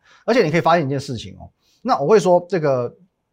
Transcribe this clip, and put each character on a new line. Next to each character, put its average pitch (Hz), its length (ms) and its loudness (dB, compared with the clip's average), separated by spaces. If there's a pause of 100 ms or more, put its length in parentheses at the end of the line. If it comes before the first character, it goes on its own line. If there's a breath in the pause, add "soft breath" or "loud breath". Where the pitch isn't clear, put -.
(260 soft breath)
而 220 80 0
且 247 100 4
你 160 60 0
可 170 80 -2
以 156 40 0
发 165 160 2
现 156 80 -2
一 131 40 -6
件 139 100 -4
事 123 180 -10
情 95 220 -14
哦， - 100 -20 (320)
那 247 160 -2
我 143 100 -4
会 214 120 6
说 175 280 2
这 190 120 -4
个 127 360 -2 (380)